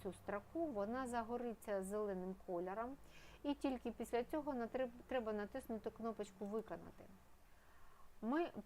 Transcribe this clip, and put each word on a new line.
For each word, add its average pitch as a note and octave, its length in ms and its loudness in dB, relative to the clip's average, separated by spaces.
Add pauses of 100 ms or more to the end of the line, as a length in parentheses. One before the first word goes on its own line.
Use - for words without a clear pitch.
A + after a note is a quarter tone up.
цю F#3 100 -2
строку, A3 520 0
вона B3 420 2
загориться A#3 760 0
зеленим F#3+ 520 2 (100)
кольором, G3 520 0 (460)
і C#4+ 100 4
тільки C4 380 2
після A#3+ 320 2
цього D4 300 2
натреб-, A#3+ 540 0
треба A3 260 2
натиснути G#3+ 560 0
кнопочку G#3+ 560 -2
«Виконати». G3 580 -2 (1160)
Ми D4 260 4 (180)